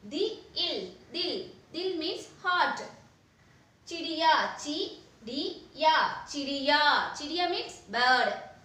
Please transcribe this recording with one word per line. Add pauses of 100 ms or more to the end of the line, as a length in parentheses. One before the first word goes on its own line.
Di, (160)
il, (200)
dil. (220)
Dil
means (120)
heart. (1040)
Chidiya,
chi, (340)
di, (120)
ya.
Chidiya.
Chidiya
means (100)
bird. (320)